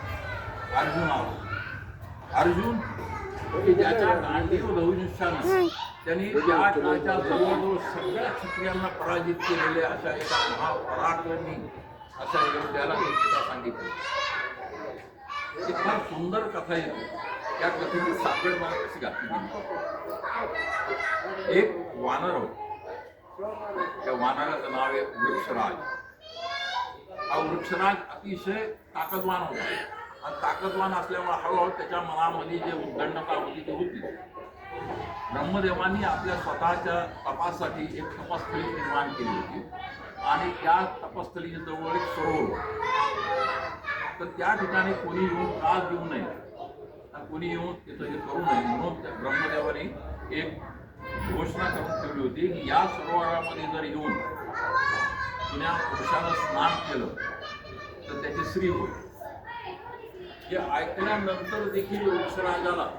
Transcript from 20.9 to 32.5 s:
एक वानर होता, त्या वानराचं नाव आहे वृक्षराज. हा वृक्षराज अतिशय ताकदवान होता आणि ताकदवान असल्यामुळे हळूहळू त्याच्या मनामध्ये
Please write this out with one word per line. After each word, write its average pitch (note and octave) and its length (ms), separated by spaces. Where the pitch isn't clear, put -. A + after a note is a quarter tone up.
एक - 360
वानर - 360
होता, - 480
त्या - 80
वानराचं - 600
नाव C3 80
आहे C3 200
वृक्षराज. C5+ 720
हा - 80
वृक्षराज F#3+ 580
अतिशय G3+ 640
ताकदवान F#3 680
होता - 840
आणि - 160
ताकदवान F#3+ 520
असल्यामुळे F3 480
हळूहळू F3 280
त्याच्या F3+ 300
मनामध्ये D#3+ 580